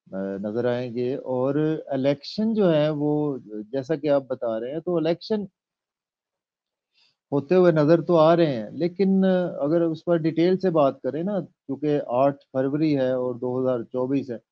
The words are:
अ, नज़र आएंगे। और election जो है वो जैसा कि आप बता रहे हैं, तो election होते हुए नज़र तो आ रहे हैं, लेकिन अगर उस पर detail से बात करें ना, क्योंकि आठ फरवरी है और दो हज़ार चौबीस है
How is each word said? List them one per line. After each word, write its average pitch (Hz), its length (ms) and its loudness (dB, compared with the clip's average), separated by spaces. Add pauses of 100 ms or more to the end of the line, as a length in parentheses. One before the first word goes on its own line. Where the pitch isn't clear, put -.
अ, - 140 -20
नज़र 98 520 -6
आएंगे। 123 500 -4
और 139 760 -2
election 143 640 -2
जो 208 120 2
है 151 240 2
वो 147 560 -2
जैसा 113 500 -6
कि 147 120 -4
आप 139 140 2
बता 117 360 -4
रहे 120 120 -6
हैं, 156 100 -6
तो 175 200 -2
election 170 480 -2 (1800)
होते 143 220 0
हुए 180 180 6
नज़र 156 300 6
तो 180 120 0
आ 160 200 6
रहे 170 120 4
हैं, 113 260 -4
लेकिन 190 520 0 (360)
अगर 156 220 2
उस 160 240 -2
पर 170 120 2
detail 165 380 2
से 185 140 0
बात 139 340 2
करें 139 200 -4
ना, 202 160 -2
क्योंकि 147 600 -4 (100)
आठ 135 240 2
फरवरी 139 580 -2
है 131 260 0
और 127 200 -4
दो 127 240 -2
हज़ार 127 220 0
चौबीस 127 460 -2
है 113 80 -8 (140)